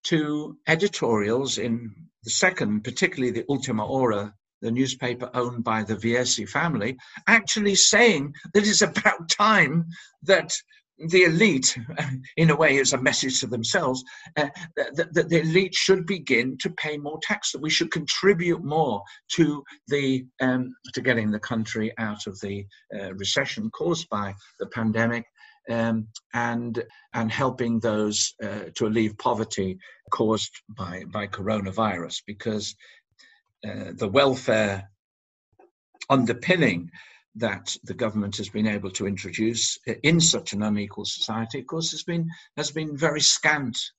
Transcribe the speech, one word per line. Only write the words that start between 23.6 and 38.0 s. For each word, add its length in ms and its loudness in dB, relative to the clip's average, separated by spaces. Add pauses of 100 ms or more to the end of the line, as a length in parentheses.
caused 380 -2
by 240 -4 (260)
the 80 -6
pandemic, 580 0 (440)
um, 380 0 (260)
and, 500 -2 (300)
and 180 -2
helping 480 0
those, 540 0 (100)
uh, 320 -8
to 100 0
alleviate 320 0
poverty 600 -2 (340)
caused 400 2 (260)
by, 340 -10
by 140 -4
coronavirus, 1040 -2
because, 480 -6 (920)
uh, 280 -10
the 120 -4
welfare 840 2 (1200)
underpinning 800 2 (460)
that 400 -4 (100)
the 100 -10
government 420 -4